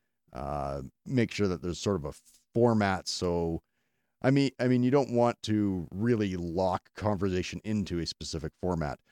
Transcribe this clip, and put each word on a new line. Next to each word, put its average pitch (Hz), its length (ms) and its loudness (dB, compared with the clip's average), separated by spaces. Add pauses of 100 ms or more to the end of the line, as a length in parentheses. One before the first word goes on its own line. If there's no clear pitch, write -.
(320)
uh, 69 500 -6 (220)
make 117 260 0
sure 101 180 0
that 82 140 -2
there's 85 160 -4
sort 101 180 0
of 73 100 -4
a 69 60 -6 (420)
format. 107 540 4
So, 85 540 -2 (600)
I 127 80 2
mean, 139 280 2
I 123 80 0
mean, 123 160 4
you 123 80 2
don't 135 220 2
want 120 320 2
to 101 480 0
really 104 440 0
lock 90 600 0
conversation 92 680 0
into 101 360 -2
a 80 60 -2
specific 78 540 -8
format, 80 380 -2 (140)